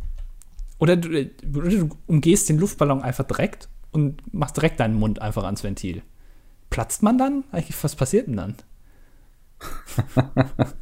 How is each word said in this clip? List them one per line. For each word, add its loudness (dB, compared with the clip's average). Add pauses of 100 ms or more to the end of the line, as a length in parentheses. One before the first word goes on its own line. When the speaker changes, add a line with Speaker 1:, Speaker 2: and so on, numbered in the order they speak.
(800)
Speaker 1:
Oder 6
du, 0
äh, 0 (220)
oder 0
du 4 (180)
umgehst 4
den 4
Luftballon 2
einfach -2
direkt -4 (220)
und 0
machst -2
direkt 2
deinen 2
Mund 2
einfach -2
ans -4
Ventil. -6 (680)
Platzt -2
man 6
dann? 2
Eigentlich, -4
was -2
passiert 2
denn -2
dann? -6 (1040)
Speaker 2:
<laughs> -2 (500)